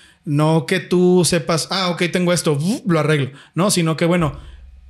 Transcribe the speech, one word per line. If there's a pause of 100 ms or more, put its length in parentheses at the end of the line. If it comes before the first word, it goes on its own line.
(240)
No
que
tú
sepas,
"Ah,
ok,
tengo
esto,
uf,
lo
arreglo". (240)
No,
sino
que,
bueno, (520)